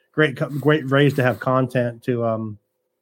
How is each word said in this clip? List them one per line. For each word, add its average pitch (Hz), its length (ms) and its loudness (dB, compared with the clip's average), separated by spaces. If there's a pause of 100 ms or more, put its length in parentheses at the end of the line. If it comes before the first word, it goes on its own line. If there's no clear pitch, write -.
(120)
great, 151 240 0
co-, 147 120 -6
great 139 400 0
ways 139 260 4
to 143 80 0
have 123 160 0
content 123 680 -2
to, 120 200 -2
um, 110 340 -4 (440)